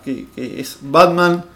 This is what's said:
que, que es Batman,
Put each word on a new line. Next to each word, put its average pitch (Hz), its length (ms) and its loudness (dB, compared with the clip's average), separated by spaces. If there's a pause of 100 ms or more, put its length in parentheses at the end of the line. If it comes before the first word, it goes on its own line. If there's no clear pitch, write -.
que, 135 300 -10
que - 280 -10
es - 200 -12
Batman, 170 640 2 (120)